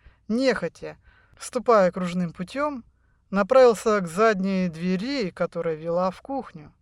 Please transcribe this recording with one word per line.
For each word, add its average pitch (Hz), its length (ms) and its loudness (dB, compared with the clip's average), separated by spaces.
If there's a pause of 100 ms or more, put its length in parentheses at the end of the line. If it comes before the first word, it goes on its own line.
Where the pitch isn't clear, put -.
(280)
нехотя, 196 720 -2 (420)
ступая 214 500 2
кружным 180 440 -4
путём, 269 500 -8 (460)
направился 214 720 4
к 175 80 -6
задней 190 600 0
двери, 185 600 -4
которая 170 440 -4
вела 170 360 -2
в - 100 -12
кухню. 190 500 -12 (120)